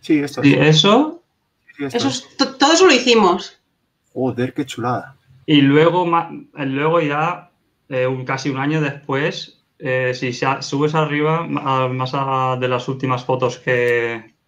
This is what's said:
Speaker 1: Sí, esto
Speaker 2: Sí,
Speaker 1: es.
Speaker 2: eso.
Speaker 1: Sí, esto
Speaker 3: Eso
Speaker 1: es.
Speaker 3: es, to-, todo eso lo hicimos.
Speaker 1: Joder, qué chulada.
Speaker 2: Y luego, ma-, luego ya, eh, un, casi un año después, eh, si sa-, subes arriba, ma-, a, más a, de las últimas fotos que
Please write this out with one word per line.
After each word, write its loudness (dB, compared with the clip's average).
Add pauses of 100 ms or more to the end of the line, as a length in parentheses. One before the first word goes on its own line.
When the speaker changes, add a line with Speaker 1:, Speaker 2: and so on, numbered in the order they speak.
Speaker 1:
Sí, 2
esto -4
Speaker 2:
Sí, 6
Speaker 1:
es. 6
Speaker 2:
eso. 4 (520)
Speaker 1:
Sí, -8
esto -6
Speaker 3:
Eso 0
Speaker 1:
es. -2
Speaker 3:
es, -14
to-, -2
todo 4
eso 6
lo 8
hicimos. 2 (540)
Speaker 1:
Joder, -4
qué -6
chulada. -8 (300)
Speaker 2:
Y 6
luego, 4
ma-, -2 (220)
luego 0
ya, -4 (380)
eh, -2
un, -4
casi -4
un -6
año -2
después, -6 (140)
eh, -2
si -6
sa-, -2
subes -2
arriba, -2
ma-, -2
a, -2
más -4
a, -2
de -2
las -4
últimas -4
fotos -2
que -2 (140)